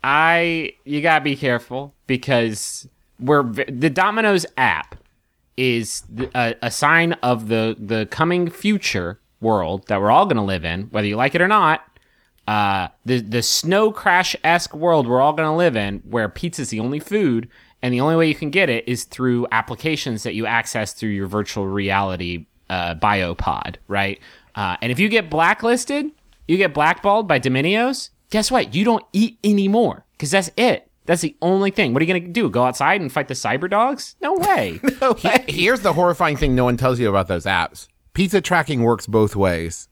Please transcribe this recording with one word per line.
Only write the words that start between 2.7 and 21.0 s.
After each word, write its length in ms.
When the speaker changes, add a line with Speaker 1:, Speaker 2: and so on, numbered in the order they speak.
Speaker 1:
we're 220
v-, 280
the 180
Domino's 560
app 380
is 520
the, 260
a, 200
a 40
sign 420
of 360
the, 280
the 340
coming 380
future 680
world 460
that 120
we're 120
all 140
gonna 200
live 180
in, 280
whether 140
you 120
like 180
it 60
or 80
not. 340
Uh, 400
the, 140
the 240
snow 480
crash-esque 800
world 320
we're 140
all 140
gonna 240
live 180
in, 240
where 200
pizza's 400
the 100
only 200
food, 500
and 120
the 60
only 160
way 120
you 80
can 160
get 180
it 180
is 160
through 480
applications 720
that 100
you 120
access 480
through 160